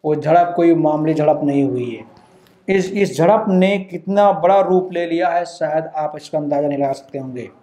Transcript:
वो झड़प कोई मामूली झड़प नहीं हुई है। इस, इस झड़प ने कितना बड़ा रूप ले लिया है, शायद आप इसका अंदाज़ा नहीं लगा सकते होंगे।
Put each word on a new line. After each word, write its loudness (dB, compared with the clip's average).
वो 0
झड़प 2
कोई 4
मामूली 0
झड़प 2
नहीं 0
हुई -4
है। -12
इस, 0
इस -2
झड़प 4
ने 2
कितना 0
बड़ा 2
रूप 0
ले -4
लिया 0
है, -2
शायद -4
आप -4
इसका -8
अंदाज़ा -2
नहीं -4
लगा -2
सकते -10
होंगे। -12